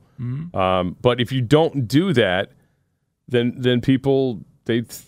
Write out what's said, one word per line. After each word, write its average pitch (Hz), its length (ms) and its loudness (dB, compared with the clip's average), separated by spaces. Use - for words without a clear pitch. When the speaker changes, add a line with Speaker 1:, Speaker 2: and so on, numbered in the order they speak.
Speaker 1:
Mm-hmm. 135 380 -10
Speaker 2:
Um, 92 440 0
but 123 200 2
if 113 100 -4
you 131 100 -2
don't 139 460 2
do 175 240 2
that, 101 400 2
then, 120 280 0
then 123 220 2
people, 131 640 0
they, 120 160 0